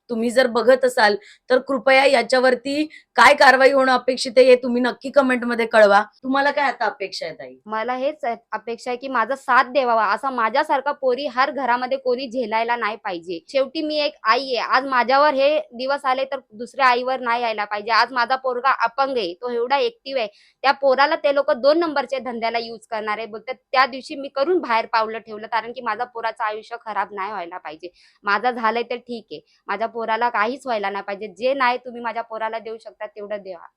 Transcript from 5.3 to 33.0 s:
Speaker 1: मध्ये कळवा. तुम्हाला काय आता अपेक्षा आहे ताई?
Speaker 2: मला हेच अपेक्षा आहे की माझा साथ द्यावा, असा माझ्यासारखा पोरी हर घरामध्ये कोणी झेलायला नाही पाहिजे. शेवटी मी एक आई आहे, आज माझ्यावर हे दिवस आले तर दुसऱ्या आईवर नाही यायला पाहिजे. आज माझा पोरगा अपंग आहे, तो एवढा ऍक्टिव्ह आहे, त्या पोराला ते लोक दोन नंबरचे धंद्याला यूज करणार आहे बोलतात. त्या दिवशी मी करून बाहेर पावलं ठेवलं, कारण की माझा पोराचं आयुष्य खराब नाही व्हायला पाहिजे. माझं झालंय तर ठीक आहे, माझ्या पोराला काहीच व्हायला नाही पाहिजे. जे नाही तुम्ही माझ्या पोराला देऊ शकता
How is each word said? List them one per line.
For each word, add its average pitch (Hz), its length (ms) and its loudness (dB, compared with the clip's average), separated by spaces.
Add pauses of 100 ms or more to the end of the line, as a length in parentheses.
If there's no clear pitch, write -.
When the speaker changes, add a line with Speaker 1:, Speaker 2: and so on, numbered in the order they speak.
Speaker 1:
मध्ये 233 200 -2
कळवा. 214 380 6 (200)
तुम्हाला 277 280 0
काय 285 140 -2
आता 240 200 -2
अपेक्षा 190 400 -6
आहे 160 100 -10
ताई? 131 200 -16 (100)
Speaker 2:
मला 220 280 -6
हेच 254 320 -6 (260)
अपेक्षा 233 400 -8
आहे 247 60 -4
की 262 100 -12
माझा 247 280 -2
साथ 254 280 2
द्यावा, 247 420 2
असा 220 240 -2
माझ्यासारखा 262 600 0
पोरी 269 360 -2
हर 262 240 0
घरामध्ये 254 460 -2
कोणी 262 300 -4
झेलायला 233 480 -2
नाही 226 200 -4
पाहिजे. 175 520 -10
शेवटी 269 340 -2
मी 302 140 -4
एक 294 180 -2 (100)
आई 233 180 2
आहे, 269 140 -6
आज 220 300 0
माझ्यावर 269 480 2
हे 277 260 2 (140)
दिवस 269 320 -4
आले 269 200 0
तर 269 140 -6 (140)
दुसऱ्या 233 320 -2
आईवर 254 340 2
नाही 247 240 -2
यायला 220 220 -4
पाहिजे. 208 260 -6
आज 233 220 2
माझा 247 220 2
पोरगा 254 480 0
अपंग 269 340 0
आहे, 180 160 -2
तो 247 160 -10
एवढा 247 280 -2
ऍक्टिव्ह 262 440 -4
आहे, 208 80 -4 (320)
त्या 262 100 4
पोराला 277 440 2
ते 294 200 0
लोक 285 160 2
दोन 285 280 2
नंबरचे 277 400 -2
धंद्याला 233 400 -4
यूज 233 280 -12
करणार 214 300 -6
आहे 226 100 -8
बोलतात. 220 280 -12 (160)
त्या 254 140 4
दिवशी 262 300 -8
मी 277 120 -10
करून 294 300 0
बाहेर 233 280 -2
पावलं 220 320 -2
ठेवलं, 214 300 -14
कारण 226 240 -4
की 254 100 -14
माझा 226 220 -6
पोराचं 233 400 -8
आयुष्य 214 320 -8 (100)
खराब 202 260 -4
नाही 202 200 -8
व्हायला 180 260 -10
पाहिजे. 160 340 -16 (320)
माझं 208 280 0
झालंय 233 320 -2
तर 240 120 -10
ठीक 240 360 -12
आहे, - 80 -14 (280)
माझ्या 202 200 -4
पोराला 226 420 -4
काहीच 233 360 -2
व्हायला 214 240 -4
नाही 196 140 -8
पाहिजे. 202 240 -10
जे 220 260 -4
नाही 254 240 0
तुम्ही 240 240 -16
माझ्या 233 220 -6
पोराला 220 360 -8
देऊ 220 180 -12
शकता 214 280 -16